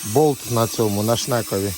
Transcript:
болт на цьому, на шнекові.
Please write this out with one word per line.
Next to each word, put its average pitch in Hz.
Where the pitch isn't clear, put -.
болт 127
на 117
цьому, 104
на 117
шнекові. 101